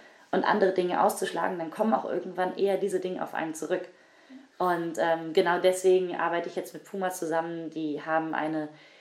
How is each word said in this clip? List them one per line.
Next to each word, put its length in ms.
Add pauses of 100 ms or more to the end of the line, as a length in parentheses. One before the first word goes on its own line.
(320)
und 120
andere 300
Dinge 300
auszuschlagen, 540
dann 140
kommen 220
auch 120
irgendwann 520
eher 200
diese 220
Dinge 240
auf 100
einen 220
zurück. 320 (720)
Und, 400
ähm, 360
genau 260
deswegen 560
arbeite 340
ich 60
jetzt 180
mit 100
Puma 280
zusammen. 580
Die 340
haben 300
eine, 360 (320)